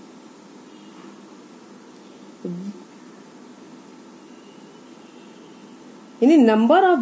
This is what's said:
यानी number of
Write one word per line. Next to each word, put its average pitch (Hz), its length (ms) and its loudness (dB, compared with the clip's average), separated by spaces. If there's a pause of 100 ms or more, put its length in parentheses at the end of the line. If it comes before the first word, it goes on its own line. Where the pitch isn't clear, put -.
(4000)
यानी 311 140 4
number 233 460 2
of 349 180 0